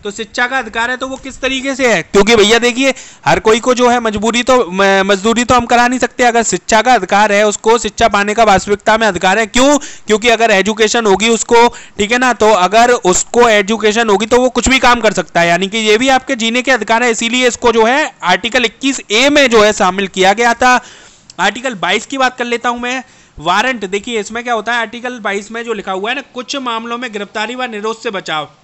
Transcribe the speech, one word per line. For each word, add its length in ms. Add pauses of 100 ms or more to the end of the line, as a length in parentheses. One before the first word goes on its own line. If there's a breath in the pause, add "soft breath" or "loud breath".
तो 60
शिक्षा 360
का 120
अधिकार 320
है 60
तो 120
वो 80
किस 240
तरीके 340
से 180
है, 100
क्योंकि 340
भैया 220
देखिए, 360 (320 loud breath)
हर 140
कोई 200
को 140
जो 140
है 120
मजबूरी 420
तो, 280
म-, 400
मजदूरी 340
तो 100
हम 120
करा 220
नहीं 100
सकते। 260
अगर 180
शिक्षा 400
का 120
अधिकार 380
है, 140
उसको 320
शिक्षा 300
पाने 260
का 100
वास्तविकता 540
में 80
अधिकार 320
है। 80
क्यों? 320
क्योंकि 500
अगर 220
एजुकेशन 560
होगी 220
उसको, 400
ठीक 440
है 60
ना, 140
तो 180
अगर 400
उसको 580
एजुकेशन 600
होगी 180
तो 140
वो 80
कुछ 200
भी 100
काम 220
कर 120
सकता 280
है, 80
यानी 200
कि 100
ये 200
भी 100
आपके 280
जीने 260
के 80
अधिकार 320
है। 80
इसीलिए 380
इसको 240
जो 120
है 380
आर्टिकल 420
इक्कीस 360 (100)
ए 180
में 220
जो 120
है 100
शामिल 340
किया 260
गया 220
था। 300 (560 loud breath)
आर्टिकल 340
बाईस 320
की 120
बात 200
कर 60
लेता 240
हूं 100
मैं, 260 (340 soft breath)
वारंट। 460
देखिए, 360
इसमें 240
क्या 100
होता 180
है, 60
आर्टिकल 400
बाईस 320
में 140
जो 80
लिखा 200
हुआ 180
है 60
ना, 60 (120)
कुछ 220
मामलों 420
में 140
गिरफ्तारी 420
व 80
निरोध 400
से 80
बचाव। 400 (140)